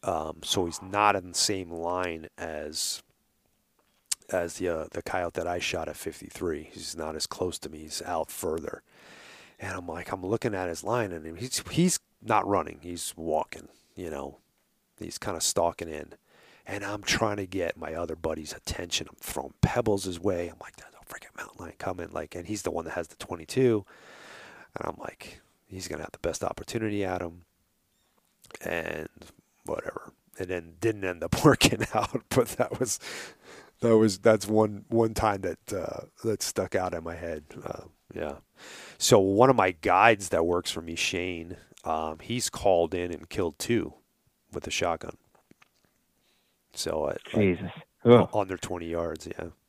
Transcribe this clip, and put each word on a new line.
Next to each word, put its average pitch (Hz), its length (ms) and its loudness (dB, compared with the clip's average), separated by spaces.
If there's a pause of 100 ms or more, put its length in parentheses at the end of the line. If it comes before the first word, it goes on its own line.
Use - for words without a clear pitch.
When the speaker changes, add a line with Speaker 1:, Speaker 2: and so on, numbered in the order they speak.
Speaker 1:
Um, 80 400 -4
so 92 240 0
he's 82 160 -6
not 101 340 4
in 90 140 -6
the 85 80 -4
same 95 320 0
line 85 680 -4
as, 78 640 -6 (1300)
as 85 240 -2
the, 90 140 -4
uh, 82 220 -4
the - 120 -8
coyote 87 320 -4
that 85 120 -4
I 87 140 -4
shot 80 280 -4
at 78 80 -10
fifty-three. 78 760 -6
He's 80 240 -10
not 78 200 -6
as 76 100 -4
close 90 340 -4
to - 80 -12
me. 78 100 -14
He's 78 240 -10
out 82 280 -2
further. - 520 -4 (800)
And 95 160 -8
I'm 90 100 -8
like, 85 260 -6
I'm 92 140 -6
looking 110 280 0
at 92 140 -2
his 82 160 -6
line, 110 280 0
and 80 260 -10
he's, 127 320 -4
he's 175 300 4 (220)
not 107 240 2
running. 80 360 0
He's 87 340 -8
walking, 80 520 -4 (280)
you 87 140 -8
know. 69 280 -8 (600)
He's 85 200 -10
kinda 87 220 -4
stalking 85 480 0
in. 76 260 -10 (520)
And 98 180 -8
I'm 104 180 -6
trying 104 360 0
to 98 80 -4
get 90 300 -2
my 80 180 -8
other 80 220 -4
buddy's 80 380 -4
attention. - 560 -6
I'm - 100 -20
throwing 69 420 -8
pebbles 107 420 2
his 87 160 -6
way. 87 280 -2
I'm 80 120 -14
like, - 160 -18
"There's - 180 -20
a - 120 -20
freaking - 300 -16
mountain - 280 -14
lion 82 140 -14
coming." 87 340 -6
Like, 80 220 -8
and 87 120 -10
he's 104 160 -6
the 90 80 -2
one 82 160 -4
that 80 80 -8
has 87 140 -4
the - 80 -20
twenty-two. 107 680 2 (920)
And - 120 -6
I'm - 100 -6
like, - 420 -14 (260)
"He's 92 220 -10
gonna 78 140 -6
have - 100 -10
the - 80 -18
best - 240 -2
opportunity 104 600 -2
at 92 180 -2
him." 87 220 -10 (1200)
And 82 440 -4 (580)
whatever. - 460 -8 (260)
And 92 100 -6
then 85 320 -6
didn't 107 240 0
end 87 200 -2
up - 200 0
<laughs> - 0 -
working 113 400 8 (100)
out, - 360 0
but 120 180 4 (100)
that 117 220 0
was, 123 180 -2 (840)
that 113 160 8
was, 110 220 6
that's 110 300 6
one, 107 400 4
one 113 260 4
time 98 280 2
that, 90 300 -6
uh, - 340 -6 (180)
that 107 180 0
stuck - 320 -2
out 92 200 0
in 82 100 -6
my 85 100 -6
head. 82 300 -6 (200)
Uh, - 200 -8 (300)
yeah. 76 220 -6 (600)
So - 220 8
one 98 300 8
of 123 60 8
my 92 160 6
guides 101 580 6
that 85 160 4
works 87 240 0
for 80 120 -6
me, 82 140 -8
Shane, 87 600 -4 (280)
um, 80 360 -2
he's 120 300 -2
called 85 440 4
in 87 180 -2
and - 160 -10
killed 87 300 -2
two - 360 0 (580)
with - 140 -8
a - 40 -6
shotgun. 85 460 -2 (1600)
So, 80 300 -2
uh, 71 100 -2 (180)
like, 98 180 6
Speaker 2:
Jesus. 90 200 -2 (340)
Ugh. 120 300 10
Speaker 1:
under 95 220 0
twenty 87 300 -6
yards, 82 420 -4
yeah. 85 220 -8 (180)